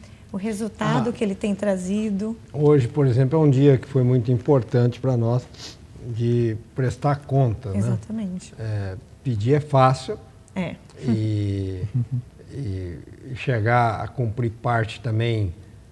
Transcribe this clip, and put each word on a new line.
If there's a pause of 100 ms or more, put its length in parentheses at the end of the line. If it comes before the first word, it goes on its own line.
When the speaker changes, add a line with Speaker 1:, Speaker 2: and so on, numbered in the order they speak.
(320)
Speaker 1:
o
resultado
Speaker 2:
Ah.
Speaker 1:
que
ele
tem
trazido. (160)
Speaker 2:
Hoje,
por
exemplo,
é
um
dia
que
foi
muito
importante
pra
nós (600)
de (180)
prestar (100)
conta,
né?
Speaker 1:
Exatamente.
Speaker 2:
É, (280)
pedir
é
fácil. (360)
Speaker 1:
É. (240)
Speaker 2:
E, (360)
Speaker 1:
<laughs>
Speaker 2:
e, (340)
e
chegar
a
cumprir
parte
também (400)